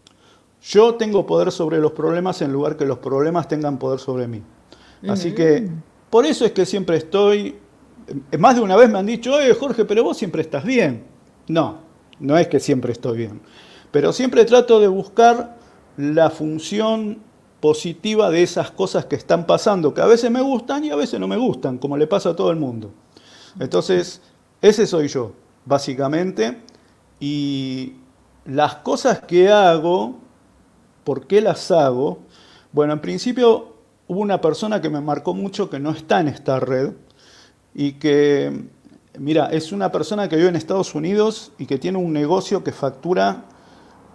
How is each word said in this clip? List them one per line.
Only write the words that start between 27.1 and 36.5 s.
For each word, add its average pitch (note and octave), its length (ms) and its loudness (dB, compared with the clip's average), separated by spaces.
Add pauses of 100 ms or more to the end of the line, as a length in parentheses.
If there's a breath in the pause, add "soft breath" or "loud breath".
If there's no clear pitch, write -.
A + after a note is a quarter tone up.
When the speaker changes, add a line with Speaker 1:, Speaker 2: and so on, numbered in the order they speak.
Speaker 1:
Y C#3 720 -6 (500)
las C#3+ 320 -2
cosas B3+ 440 -2
que F3+ 300 4
hago, F#3+ 640 2 (880)
¿por C3+ 220 -6
qué G3+ 140 4
las G3+ 300 -2
hago? D3 500 2 (520 soft breath)
Bueno, D3 200 0
en D3+ 80 -4
principio A3+ 720 0 (320)
hubo F#3 140 -6
una G3+ 200 0
persona F3+ 400 -2
que D3+ 100 -4
me D3+ 100 -6
marcó D3+ 340 -4
mucho G3 360 -6
que C#3 100 -10
no D3 100 -4
está F#3+ 300 -2
en D#3 80 0
esta C3 320 -2